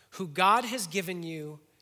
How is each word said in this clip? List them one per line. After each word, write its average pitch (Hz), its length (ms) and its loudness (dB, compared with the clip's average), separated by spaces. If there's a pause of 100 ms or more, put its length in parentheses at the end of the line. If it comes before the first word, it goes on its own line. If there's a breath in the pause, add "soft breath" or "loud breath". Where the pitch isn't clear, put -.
(120)
who 190 160 -8
God 196 380 4
has 220 220 -6
given 175 360 -4
you 151 360 -10 (220 soft breath)